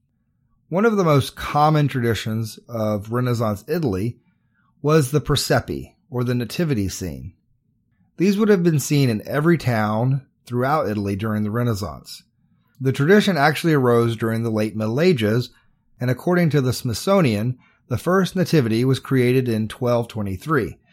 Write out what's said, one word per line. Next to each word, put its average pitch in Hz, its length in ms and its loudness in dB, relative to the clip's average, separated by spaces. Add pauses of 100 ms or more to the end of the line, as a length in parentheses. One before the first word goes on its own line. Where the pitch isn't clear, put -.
(720)
One 196 160 0
of 214 100 2
the 190 80 2
most 143 320 2
common 151 500 2
traditions 113 800 -4
of 107 460 -4
Renaissance 117 560 -2
Italy 117 480 -2 (640)
was 147 300 2
the 147 100 0
presepe, 110 760 -2 (120)
or 123 160 -4
the 123 100 0
nativity 123 540 -2
scene. 78 460 -10 (840)
These 196 220 2
would 214 100 2
have 196 140 4
been 160 180 2
seen 139 300 2
in 107 180 -2
every 147 300 2
town 117 680 0 (200)
throughout 131 420 -2
Italy 101 280 -2
during 107 260 -4
the 104 80 -4
Renaissance. 104 720 -6 (580)
The 131 100 0
tradition 185 460 4
actually 151 380 2
arose 117 420 2
during 113 280 -2
the 117 60 -2
late 107 240 -2
Middle 110 240 -2
Ages, 123 520 2 (500)
and 123 100 -2
according 175 400 0
to 143 120 2
the 127 100 0
Smithsonian, 127 840 0 (300)
the 123 80 -2
first 180 380 0
nativity 127 500 2
was 131 140 2
created 127 500 0
in 110 200 -2
twelve 120 400 -2
twenty-three. 104 680 -4 (160)